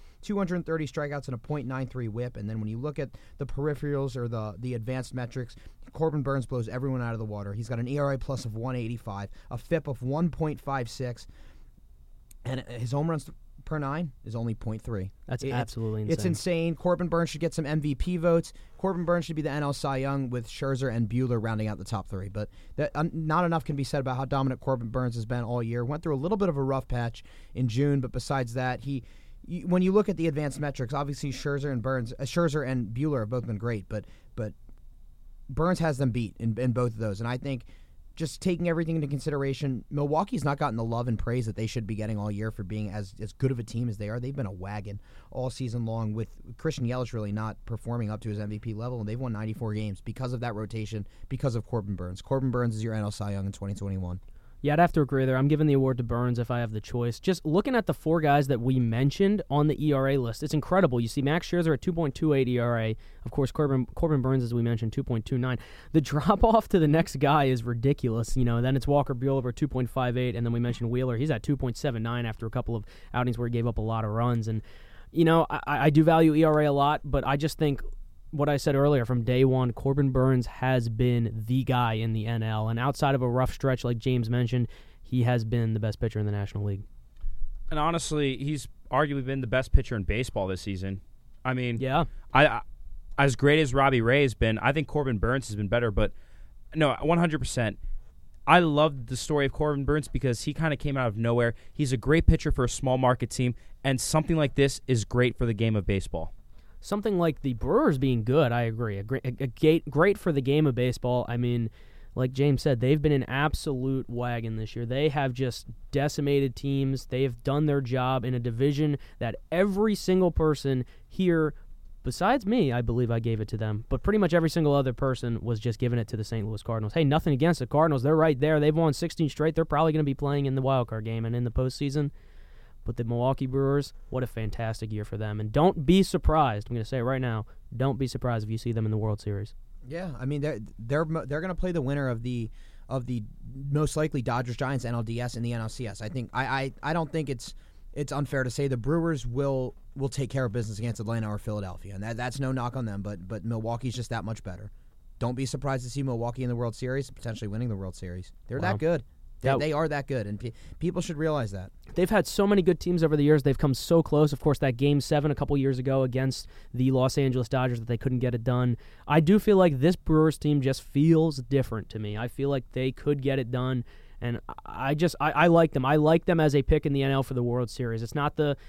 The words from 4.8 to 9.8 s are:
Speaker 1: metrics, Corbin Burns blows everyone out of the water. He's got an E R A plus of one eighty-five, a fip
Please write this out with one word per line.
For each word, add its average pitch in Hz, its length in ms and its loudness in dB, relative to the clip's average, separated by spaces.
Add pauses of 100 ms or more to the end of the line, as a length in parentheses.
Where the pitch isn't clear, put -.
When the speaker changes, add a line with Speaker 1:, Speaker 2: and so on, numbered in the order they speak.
Speaker 1:
metrics, 123 400 -8 (380)
Corbin 151 300 0
Burns 135 240 0
blows 120 220 -4
everyone 127 340 -4
out 117 100 -4
of 110 80 -6
the 113 40 -6
water. 101 300 -8
He's 113 140 -6
got 117 100 -4
an 120 80 -2
E 139 140 -2
R 139 140 0
A 131 40 -2
plus 127 260 -6
of 113 120 -8
one 127 180 -4
eighty-five, 113 540 -6 (240)
a 113 60 -8
fip 160 280 -2